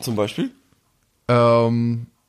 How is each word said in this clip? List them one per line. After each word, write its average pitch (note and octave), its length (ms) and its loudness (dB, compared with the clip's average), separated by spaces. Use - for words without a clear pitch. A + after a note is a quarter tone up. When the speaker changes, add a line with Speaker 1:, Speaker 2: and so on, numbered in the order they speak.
Speaker 1:
Zum A2+ 160 -6
Beispiel? G#2+ 340 -2
Speaker 2:
Ähm, A#2 800 2